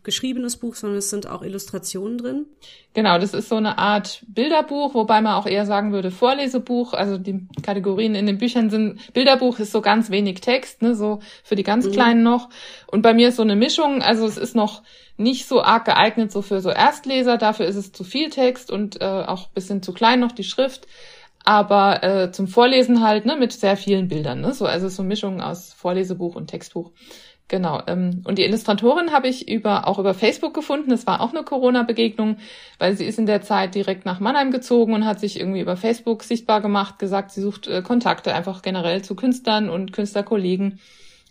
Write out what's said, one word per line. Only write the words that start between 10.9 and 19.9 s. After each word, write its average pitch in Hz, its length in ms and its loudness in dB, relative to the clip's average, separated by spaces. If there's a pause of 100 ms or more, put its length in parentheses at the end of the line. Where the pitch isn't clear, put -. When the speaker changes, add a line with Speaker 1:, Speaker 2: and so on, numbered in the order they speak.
Speaker 2:
so 208 260 -2 (240)
für 214 120 -2
die 196 60 0
ganz 214 240 0
Speaker 1:
Mhm. 196 60 0
Speaker 2:
Kleinen 233 300 4
noch. 240 280 2 (360)
Und 202 140 0
bei 226 140 8
mir 240 140 6
ist 247 80 0
so 233 60 0
eine 214 140 2
Mischung, 277 460 2
also 226 240 2
es 220 100 -4
ist - 180 -6
noch 214 280 0 (340)
nicht 254 320 -2
so 254 140 4
arg 226 240 2
geeignet 220 440 2
so 202 120 -4
für 196 180 -4
so 185 80 -2
Erstleser, 254 680 2
dafür 220 260 0
ist 196 120 -2
es 202 160 -10
zu - 120 -14
viel 277 240 -4
Text 247 420 0
und, 202 300 -6
äh, - 40 -2
auch 190 420 -4
ein - 80 -16
bisschen 196 280 -6
zu 185 120 -10